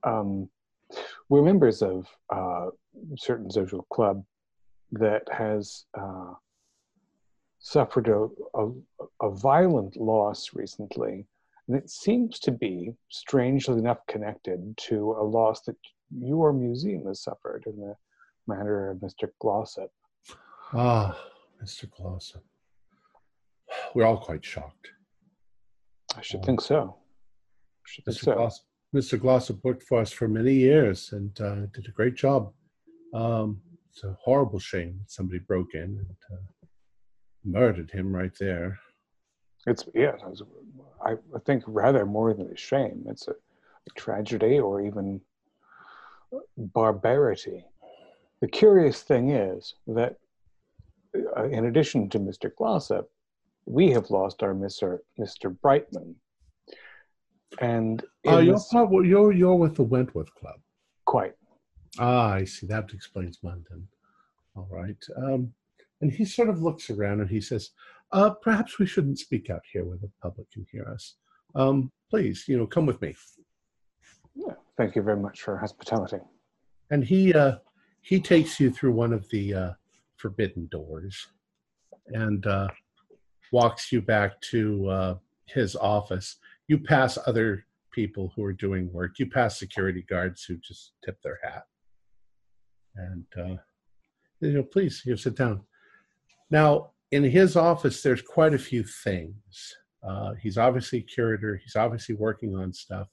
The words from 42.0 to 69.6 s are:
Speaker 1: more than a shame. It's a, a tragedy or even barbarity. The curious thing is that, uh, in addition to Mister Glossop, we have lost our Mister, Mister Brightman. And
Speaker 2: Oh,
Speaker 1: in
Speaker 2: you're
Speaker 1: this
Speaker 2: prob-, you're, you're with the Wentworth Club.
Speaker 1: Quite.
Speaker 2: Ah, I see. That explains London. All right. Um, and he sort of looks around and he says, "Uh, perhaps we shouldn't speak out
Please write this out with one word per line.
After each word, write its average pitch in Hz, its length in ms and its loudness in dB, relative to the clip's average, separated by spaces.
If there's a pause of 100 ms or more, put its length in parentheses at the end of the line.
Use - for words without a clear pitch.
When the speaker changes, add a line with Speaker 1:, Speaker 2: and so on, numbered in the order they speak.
Speaker 1:
more 107 280 0
than 92 160 -6
a 85 60 -14
shame. 120 520 -2
It's - 200 -12
a, - 40 -8 (580)
a - 80 -20
tragedy 110 600 0
or 101 200 0
even 101 400 -6 (1400)
barbarity. 110 1080 0 (760)
The 123 80 -2
curious 185 540 8
thing 131 300 2
is 98 440 -2 (120)
that, 117 280 -2 (1200)
uh, 110 120 -2
in 113 160 -2
addition 120 460 2
to 110 80 -2
Mister 95 380 -6
Glossop, - 520 -2 (560)
we 151 260 4
have 113 180 2
lost 95 320 -2
our 98 120 0
Mister, 95 500 -4 (140)
Mister 104 320 -8
Brightman. - 680 0 (1400)
And 117 440 -2 (240)
Speaker 2:
Oh, 170 120 10
Speaker 1:
in 165 80 10
Speaker 2:
you're 190 80 8
Speaker 1:
this 208 140 -2
Speaker 2:
prob-, 233 220 6
you're, 190 400 8
you're 180 240 6
with 165 200 4
the 135 80 4
Wentworth 127 500 0
Club. - 260 -18 (460)
Speaker 1:
Quite. - 300 0 (640)
Speaker 2:
Ah, 120 340 4
I 95 100 0
see. - 240 -10
That 107 240 -4
explains 92 520 -10
London. 87 440 -12 (680)
All 95 140 -12
right. 92 320 -10 (140)
Um, 127 380 -4 (480)
and 151 100 2
he 214 140 -2
sort 220 240 2
of 165 140 -2
looks 156 260 -4
around 104 320 -2
and 98 80 -2
he 107 100 -2
says, 101 300 -6 (420)
"Uh, 202 200 4
perhaps 220 480 -2
we 190 80 4
shouldn't 139 320 0
speak - 300 -6
out 87 120 -6 (100)